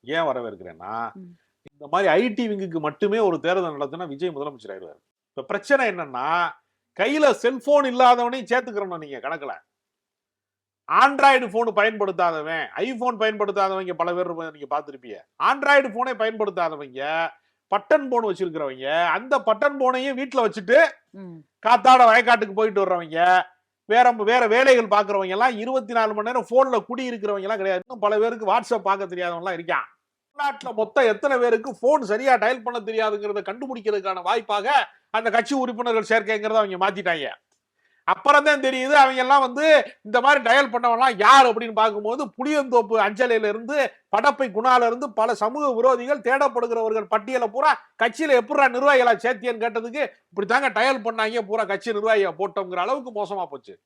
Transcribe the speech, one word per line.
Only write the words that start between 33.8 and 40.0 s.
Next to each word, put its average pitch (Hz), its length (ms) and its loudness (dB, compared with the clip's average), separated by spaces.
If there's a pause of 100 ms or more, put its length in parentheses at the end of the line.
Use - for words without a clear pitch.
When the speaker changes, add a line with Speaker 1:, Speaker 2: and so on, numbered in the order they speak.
Speaker 1:
வாய்ப்பாக 214 680 0 (220)
அந்த 226 200 -2
கட்சி 226 240 0
உறுப்பினர்கள் 240 560 -2
சேர்க்கைங்கிறத 220 520 0
அவங்க 190 160 -4
மாத்திட்டாங்க. 175 500 -2 (800)
அப்புறம் 285 360 4
தான் 294 160 2
தெரியுது, 262 320 -2
அவங்க 262 280 6
எல்லாம் 269 200 4
வந்து 277 600 2